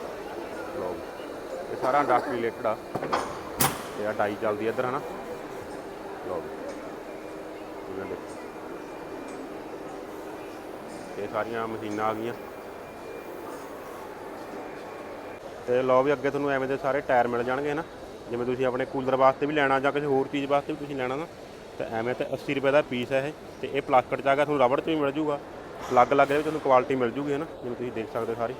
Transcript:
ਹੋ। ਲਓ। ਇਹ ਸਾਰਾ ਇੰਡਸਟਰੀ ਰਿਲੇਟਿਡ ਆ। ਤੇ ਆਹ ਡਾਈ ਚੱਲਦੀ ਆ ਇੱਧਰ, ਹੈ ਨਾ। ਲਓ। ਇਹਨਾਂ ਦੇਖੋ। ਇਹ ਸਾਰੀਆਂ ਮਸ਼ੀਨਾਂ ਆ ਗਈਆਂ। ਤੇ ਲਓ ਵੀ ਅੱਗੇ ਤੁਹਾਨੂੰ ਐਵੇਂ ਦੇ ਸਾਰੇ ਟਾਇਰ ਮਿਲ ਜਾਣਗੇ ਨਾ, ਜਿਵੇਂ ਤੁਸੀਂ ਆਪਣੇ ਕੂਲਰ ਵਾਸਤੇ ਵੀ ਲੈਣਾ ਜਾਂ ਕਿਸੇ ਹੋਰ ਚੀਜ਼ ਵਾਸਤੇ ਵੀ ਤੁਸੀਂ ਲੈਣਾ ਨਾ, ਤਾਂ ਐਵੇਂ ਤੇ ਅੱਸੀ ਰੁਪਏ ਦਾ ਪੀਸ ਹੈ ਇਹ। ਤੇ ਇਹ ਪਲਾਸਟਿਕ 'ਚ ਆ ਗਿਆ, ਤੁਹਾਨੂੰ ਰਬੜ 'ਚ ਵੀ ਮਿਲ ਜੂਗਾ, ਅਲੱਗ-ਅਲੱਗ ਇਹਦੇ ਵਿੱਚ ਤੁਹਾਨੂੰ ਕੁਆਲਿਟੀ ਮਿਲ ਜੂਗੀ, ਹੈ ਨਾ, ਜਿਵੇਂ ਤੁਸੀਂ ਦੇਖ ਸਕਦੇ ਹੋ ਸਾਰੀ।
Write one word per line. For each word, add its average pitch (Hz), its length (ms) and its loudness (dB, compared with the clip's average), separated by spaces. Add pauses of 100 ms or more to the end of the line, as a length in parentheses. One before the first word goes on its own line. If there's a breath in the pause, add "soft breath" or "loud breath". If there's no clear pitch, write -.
(760)
ਹੋ। 104 40 -4
ਲਓ। 90 160 -2 (760)
ਇਹ - 100 -4
ਸਾਰਾ 135 180 4
ਇੰਡਸਟਰੀ 131 360 4
ਰਿਲੇਟਿਡ 117 300 -2
ਆ। 107 120 2 (1200)
ਤੇ 104 100 -2
ਆਹ 107 60 0
ਡਾਈ 104 280 2
ਚੱਲਦੀ 107 260 0
ਆ - 20 2
ਇੱਧਰ, 123 160 0
ਹੈ 127 60 0
ਨਾ। 143 100 -2 (1300)
ਲਓ। 90 140 -2 (1500)
ਇਹਨਾਂ 95 160 -6
ਦੇਖੋ। 92 300 -8 (2750)
ਇਹ 101 60 -2
ਸਾਰੀਆਂ 113 400 -2
ਮਸ਼ੀਨਾਂ 110 380 -2
ਆ 110 80 2
ਗਈਆਂ। 113 200 -4 (3250)
ਤੇ 123 140 6
ਲਓ 131 220 8
ਵੀ 143 100 6
ਅੱਗੇ 135 160 2
ਤੁਹਾਨੂੰ 143 220 2
ਐਵੇਂ 131 160 2
ਦੇ 135 100 0
ਸਾਰੇ 139 240 2
ਟਾਇਰ 123 260 6
ਮਿਲ 120 160 2
ਜਾਣਗੇ 139 300 0
ਨਾ, 151 100 -2 (460)
ਜਿਵੇਂ 120 160 -2
ਤੁਸੀਂ 127 200 2
ਆਪਣੇ 127 200 2
ਕੂਲਰ 131 300 2
ਵਾਸਤੇ 135 300 8
ਵੀ 151 80 2
ਲੈਣਾ 139 260 6
ਜਾਂ 139 120 4
ਕਿਸੇ 143 140 2
ਹੋਰ 135 220 4
ਚੀਜ਼ 139 180 0
ਵਾਸਤੇ 143 280 2
ਵੀ 147 60 -6
ਤੁਸੀਂ 143 160 -6
ਲੈਣਾ 127 200 -2
ਨਾ, 165 120 -4 (500)
ਤਾਂ - 80 -4
ਐਵੇਂ 113 300 0
ਤੇ 143 180 -2
ਅੱਸੀ 143 200 -2
ਰੁਪਏ 135 180 4
ਦਾ 147 100 8
ਪੀਸ 123 300 0
ਹੈ 135 160 2
ਇਹ। 151 60 -6 (280)
ਤੇ 131 120 -4
ਇਹ 135 80 2
ਪਲਾਸਟਿਕ 131 400 4
'ਚ 127 60 -2
ਆ 139 80 8
ਗਿਆ, 143 100 6
ਤੁਹਾਨੂੰ 143 200 6
ਰਬੜ 131 160 6
'ਚ - 40 -2
ਵੀ 160 100 4
ਮਿਲ 143 160 2
ਜੂਗਾ, 147 280 0 (520)
ਅਲੱਗ-ਅਲੱਗ 127 360 8
ਇਹਦੇ 139 80 4
ਵਿੱਚ 147 100 2
ਤੁਹਾਨੂੰ 151 160 -2
ਕੁਆਲਿਟੀ 127 340 6
ਮਿਲ 123 160 2
ਜੂਗੀ, 143 220 -2
ਹੈ 139 40 0
ਨਾ, 156 80 -4 (180)
ਜਿਵੇਂ 123 120 -4
ਤੁਸੀਂ 123 160 -4
ਦੇਖ 113 220 -4
ਸਕਦੇ 117 200 0
ਹੋ 113 40 -4
ਸਾਰੀ। 117 220 0